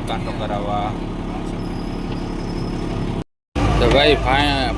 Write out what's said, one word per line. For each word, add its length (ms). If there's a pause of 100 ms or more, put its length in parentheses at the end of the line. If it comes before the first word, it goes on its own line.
કાંટો 240
કરાવવા. 600 (3000)
તો 100
ભાઈ, 260
ફા-, 640